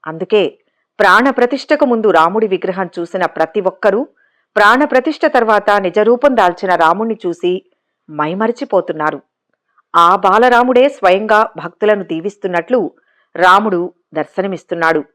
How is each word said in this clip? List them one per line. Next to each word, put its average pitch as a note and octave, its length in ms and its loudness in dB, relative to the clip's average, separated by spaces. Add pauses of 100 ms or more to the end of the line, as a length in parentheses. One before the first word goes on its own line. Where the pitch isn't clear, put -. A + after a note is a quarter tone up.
అందుకే E3+ 520 -4 (420)
ప్రాణప్రతిష్ఠకు B3 840 2
ముందు A3+ 260 0
రాముడి F3 360 2
విగ్రహం F#3 520 -6
చూసిన F3 280 -6
ప్రతి D#3+ 340 -4
ఒక్కరూ G3 460 -2 (500)
ప్రాణప్రతిష్ఠ B3+ 720 2
తర్వాత A3 440 0
నిజరూపం G#3+ 680 2
దాల్చిన F#3 380 0
రాముణ్ణి F#3+ 520 0
చూసి F3+ 440 -6 (400)
మైమరిచిపోతున్నారు. E3 1120 -4 (760)
ఆ E3+ 200 4
బాలరాముడే A#3+ 720 2
స్వయంగా G#3+ 680 0
భక్తులను G3+ 480 -4
దీవిస్తున్నట్లు F3 840 -4 (460)
రాముడు F#3 560 2 (220)
దర్శనమిస్తున్నాడు. E3 920 -4 (100)